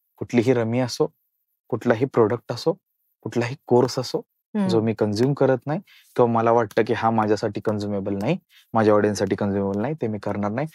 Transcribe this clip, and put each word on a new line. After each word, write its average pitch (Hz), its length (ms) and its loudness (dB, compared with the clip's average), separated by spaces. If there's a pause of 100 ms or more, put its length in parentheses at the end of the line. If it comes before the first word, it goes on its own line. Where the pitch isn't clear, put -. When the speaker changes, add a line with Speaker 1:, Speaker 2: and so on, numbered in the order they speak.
(180)
Speaker 1:
कुठलीही 117 360 2
रमी 117 260 -2
असो, 127 340 -2 (540)
कुठलाही 120 380 0
प्रोडक्ट 117 460 0
असो, 139 220 -2 (480)
कुठलाही 120 340 -4 (120)
कोर्स 123 320 2
असो, - 180 -6
Speaker 2:
हम्म. - 500 -6
Speaker 1:
जो 113 140 2
मी 113 120 0
कन्झ्युम 110 400 0
करत 131 320 2
नाही 151 140 -4 (360)
किंवा 120 160 4
मला 113 200 2
वाटतं 117 360 2
की 120 60 0
हा 113 160 0
माझ्यासाठी 110 520 0
कन्झ्युमेबल 101 600 -4
नाही, 113 160 -2 (360)
माझ्या 107 200 6
ऑडियन्ससाठी 104 420 2
कन्झ्युमेबल 98 460 -2
नाही, 135 200 -4
ते 123 60 -2
मी 107 120 -6
करणार 104 320 -4
नाही. 135 240 -6